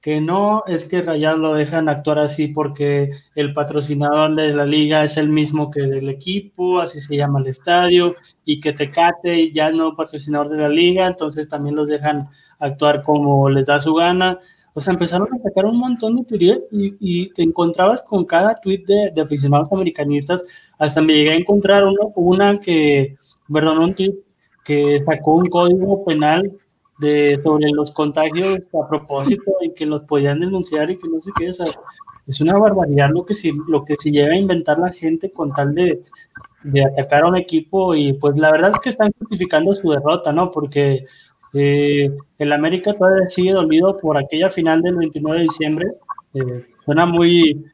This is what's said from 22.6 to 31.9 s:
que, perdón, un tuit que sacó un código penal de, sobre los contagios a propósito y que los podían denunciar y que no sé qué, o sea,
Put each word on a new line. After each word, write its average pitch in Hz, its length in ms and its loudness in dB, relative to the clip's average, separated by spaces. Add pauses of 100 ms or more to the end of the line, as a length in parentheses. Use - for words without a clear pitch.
que, 147 560 2 (360)
perdón, 156 300 2
un 180 120 0
tuit 190 200 -2 (520)
que 147 380 2
sacó 156 320 2
un 180 100 4
código 180 580 2
penal 165 480 0 (460)
de, 147 440 2
sobre 151 280 2
los 147 220 -2
contagios 160 680 -2
a 165 300 -6
propósito 151 720 -2
y 165 120 -6
que 156 140 -6
los 147 180 -4
podían 143 360 0
denunciar 175 500 -2
y 185 80 -6
que 170 100 -12
no 160 120 -4
sé 175 180 -14
qué, 175 120 -4
o - 20 -10
sea, 180 140 -8 (600)